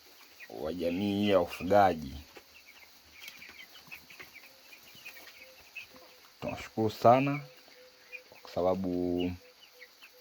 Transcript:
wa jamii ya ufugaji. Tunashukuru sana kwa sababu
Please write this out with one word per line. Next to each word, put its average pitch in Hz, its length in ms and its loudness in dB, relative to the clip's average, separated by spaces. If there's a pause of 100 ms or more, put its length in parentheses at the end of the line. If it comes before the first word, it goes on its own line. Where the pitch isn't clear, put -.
(500)
wa 65 240 -6
jamii 98 560 0
ya 98 100 6
ufugaji. 87 760 2 (4000)
Tunashukuru - 500 -2
sana 139 500 6 (1000)
kwa - 100 -18
sababu 90 800 0 (880)